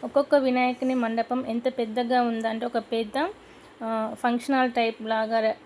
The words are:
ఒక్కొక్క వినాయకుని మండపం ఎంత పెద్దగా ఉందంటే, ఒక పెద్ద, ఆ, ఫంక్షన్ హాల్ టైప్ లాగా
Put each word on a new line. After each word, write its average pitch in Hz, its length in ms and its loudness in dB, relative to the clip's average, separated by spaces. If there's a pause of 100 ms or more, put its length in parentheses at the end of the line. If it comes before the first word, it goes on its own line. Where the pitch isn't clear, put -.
ఒక్కొక్క 285 300 2
వినాయకుని 254 600 2
మండపం 233 520 -2
ఎంత 240 320 -2
పెద్దగా 240 440 0
ఉందంటే, 226 440 -2
ఒక 240 120 -2
పెద్ద, 226 500 -2 (540)
ఆ, 220 320 -4
ఫంక్షన్ 240 420 0
హాల్ 254 160 4
టైప్ 226 300 0
లాగా 220 520 0 (120)